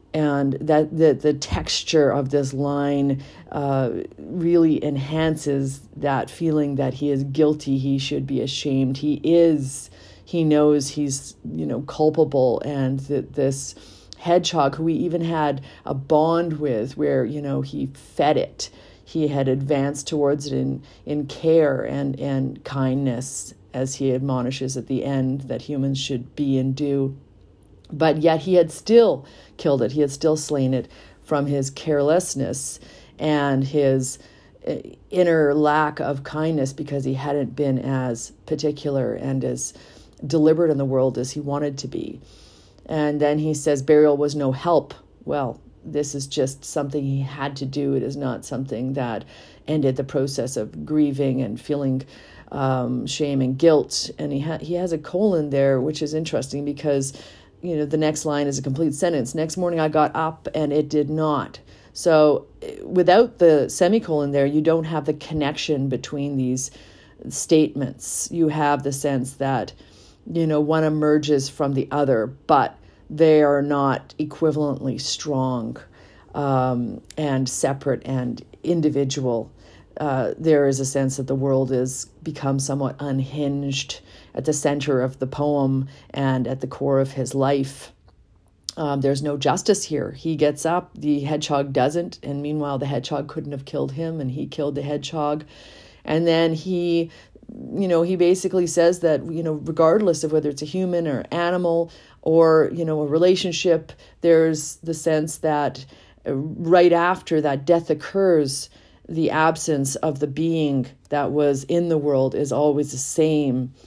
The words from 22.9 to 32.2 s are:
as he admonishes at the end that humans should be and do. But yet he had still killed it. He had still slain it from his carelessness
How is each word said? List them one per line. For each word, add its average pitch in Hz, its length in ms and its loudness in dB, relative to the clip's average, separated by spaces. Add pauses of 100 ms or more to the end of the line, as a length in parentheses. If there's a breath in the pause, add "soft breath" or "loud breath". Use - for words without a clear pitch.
as 131 220 -4
he 135 180 0
admonishes 131 640 -2
at 117 120 -8
the 131 180 -4
end 135 360 -2
that 127 200 -8
humans 135 380 -4
should - 360 -8
be 139 220 0
and 131 180 0
do. 139 400 -2 (760)
But 156 260 2
yet 160 240 4
he 180 140 2
had 165 160 6
still 208 540 4 (320 loud breath)
killed 139 240 2
it. 113 120 0
He 147 80 2
had 143 100 2
still 156 240 2
slain 139 380 0
it 123 160 -4 (340 loud breath)
from 143 220 0
his 139 240 -2
carelessness 143 1080 -2 (400 loud breath)